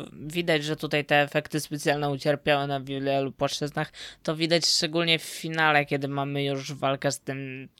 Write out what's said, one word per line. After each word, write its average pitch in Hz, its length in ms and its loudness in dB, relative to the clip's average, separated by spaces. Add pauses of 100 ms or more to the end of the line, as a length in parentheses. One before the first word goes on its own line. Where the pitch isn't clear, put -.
(140)
widać, 160 500 -2
że 151 120 -2
tutaj 147 300 -2
te 147 160 4
efekty 147 380 -2
specjalne 147 500 0
ucierpiały 143 580 2
na 139 120 -2
wielu 135 520 0
płaszczyznach. 147 600 -2 (300)
To 160 120 -2
widać 165 320 2
szczególnie 165 520 2
w - 40 -12
finale, 156 600 2
kiedy 143 220 -2
mamy 139 360 -2
już 139 300 -2
walkę 135 380 0
z - 80 -4
tym 135 500 -10 (100)